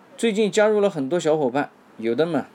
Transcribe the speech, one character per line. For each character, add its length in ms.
最 160
近 180
加 180
入 120
了 100
很 200
多 100
小 180
伙 120
伴， 200
有 180
的 100
嘛 300